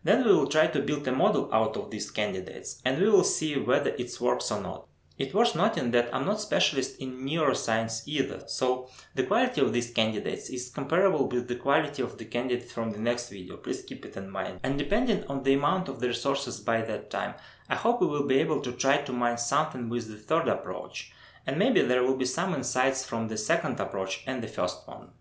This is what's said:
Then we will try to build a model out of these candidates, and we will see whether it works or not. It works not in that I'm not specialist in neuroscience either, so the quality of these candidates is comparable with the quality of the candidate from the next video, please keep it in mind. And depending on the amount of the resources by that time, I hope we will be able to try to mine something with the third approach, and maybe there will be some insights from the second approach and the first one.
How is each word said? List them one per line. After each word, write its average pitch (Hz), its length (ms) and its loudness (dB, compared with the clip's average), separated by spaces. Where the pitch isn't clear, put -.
Then 247 220 2
we 220 80 4
will 151 160 6
try 156 200 4
to 151 120 0
build 135 260 -2
a 127 60 0
model 160 400 2
out 110 240 2
of 104 160 -4
these 104 180 -6
candidates, - 760 -6
and 139 160 2
we 214 80 4
will 196 160 6
see 151 320 0
whether 123 400 2
it 123 240 -6
works 127 280 0
or 104 120 -2
not. 87 240 -8
It - 160 -4
works 233 220 2
not - 240 2
in 123 120 0
that 120 220 2
I'm 135 140 0
not 214 120 0
specialist - 600 -2
in 127 240 -6
neuroscience 123 800 0
either, - 400 -2
so 127 420 0
the 131 80 0
quality 226 380 2
of 113 120 4
these 117 160 0
candidates 110 640 -2
is 127 180 -6
comparable 156 580 2
with 123 200 0
the 120 80 -2
quality 143 480 0
of - 160 -6
the 110 60 -8
candidate 123 440 -2
from 110 220 -4
the 104 80 -6
next 120 300 0
video, 95 280 -10
please 131 240 -4
keep - 240 -10
it - 100 -10
in 98 140 -6
mind. 95 320 -4
And 139 160 0
depending 202 460 2
on 139 180 -4
the 135 140 4
amount 160 340 0
of 123 100 -8
the 123 80 0
resources 131 520 -2
by 113 240 0
that - 260 -6
time, - 240 -2
I 143 60 0
hope - 260 2
we 180 60 4
will 147 220 0
be 131 100 4
able 160 240 2
to 123 100 -4
try 135 260 2
to 143 140 -4
mine 120 280 2
something 139 500 0
with 113 180 -2
the 107 100 -8
third 160 300 0
approach, - 640 -4
and 139 100 0
maybe 208 240 4
there 123 220 4
will 131 120 4
be 131 100 0
some 175 280 0
insights 131 500 0
from 113 240 -2
the 107 100 -4
second 160 420 0
approach 95 480 -4
and 127 160 -4
the 104 40 -6
first - 400 -4
one. - 200 -12